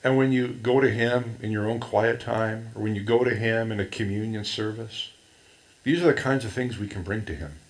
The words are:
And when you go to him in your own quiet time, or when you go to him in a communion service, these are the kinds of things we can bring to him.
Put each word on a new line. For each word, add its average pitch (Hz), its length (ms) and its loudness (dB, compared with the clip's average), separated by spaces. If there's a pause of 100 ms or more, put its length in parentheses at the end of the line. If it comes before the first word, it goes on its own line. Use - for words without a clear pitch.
And 131 140 4
when 131 140 4
you 127 160 2
go 120 320 2
to 135 100 6
him 117 500 0
in 110 120 -4
your 107 180 0
own 117 100 -2
quiet 117 400 2
time, 113 540 -2
or 110 80 -8
when 107 140 0
you 101 80 -4
go 117 200 4
to 120 120 2
him 113 360 0
in 104 80 -2
a 98 60 0
communion 107 580 -4
service, 107 680 -6 (760)
these 170 180 2
are 175 60 6
the 131 120 6
kinds 131 260 0
of 104 60 -6
things 120 280 -4
we 101 80 -4
can 95 160 -8
bring 104 220 -4
to 80 100 -8
him. 73 240 -12 (100)